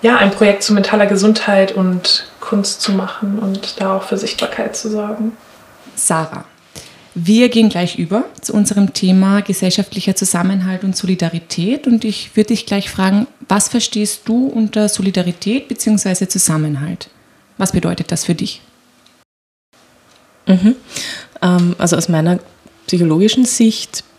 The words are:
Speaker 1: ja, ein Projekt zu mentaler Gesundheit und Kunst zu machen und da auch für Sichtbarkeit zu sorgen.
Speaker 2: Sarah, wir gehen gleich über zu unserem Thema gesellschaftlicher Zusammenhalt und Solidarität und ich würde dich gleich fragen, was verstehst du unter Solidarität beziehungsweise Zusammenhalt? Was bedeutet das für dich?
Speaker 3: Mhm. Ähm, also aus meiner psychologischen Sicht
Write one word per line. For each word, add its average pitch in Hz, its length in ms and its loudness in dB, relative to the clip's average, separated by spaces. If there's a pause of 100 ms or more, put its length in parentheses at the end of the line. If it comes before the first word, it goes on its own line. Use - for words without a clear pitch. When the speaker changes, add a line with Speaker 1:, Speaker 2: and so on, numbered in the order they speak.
Speaker 1:
ja, 233 160 4
ein 196 140 4
Projekt 202 320 2
zu 214 100 2
mentaler 202 320 2
Gesundheit 196 640 2
und 180 540 0 (140)
Kunst - 420 -4
zu - 100 -2
machen 196 460 -2
und 196 420 -6
da 190 160 0
auch 196 60 -2
für 190 160 -4
Sichtbarkeit 208 580 -6
zu - 140 -8
sorgen. 214 440 -4 (640)
Speaker 2:
Sarah, - 480 -2 (680)
wir 214 360 4
gehen 226 200 4
gleich 175 300 -4
über 180 240 -2 (180)
zu - 120 -8
unserem 202 400 2
Thema 190 480 4
gesellschaftlicher 190 760 -2
Zusammenhalt 190 680 -2
und 190 120 -2
Solidarität 180 880 -2
und 233 200 2
ich - 300 -6
würde 214 120 4
dich 220 180 -2
gleich 202 240 -4
fragen, 196 380 2 (200)
was 202 220 0
verstehst 214 560 -2
du 240 220 0
unter 214 420 0
Solidarität 190 760 -2
beziehungsweise 196 600 0
Zusammenhalt? 156 840 -2 (480)
Was 190 140 -2
bedeutet 175 380 -2
das 165 140 -2
für 180 80 0
dich? - 300 -6 (1800)
Speaker 3:
Mhm. 190 280 4 (680)
Ähm, 180 340 4
also 170 180 0
aus 165 140 -2
meiner 170 300 2 (480)
psychologischen 180 580 2
Sicht - 580 0 (160)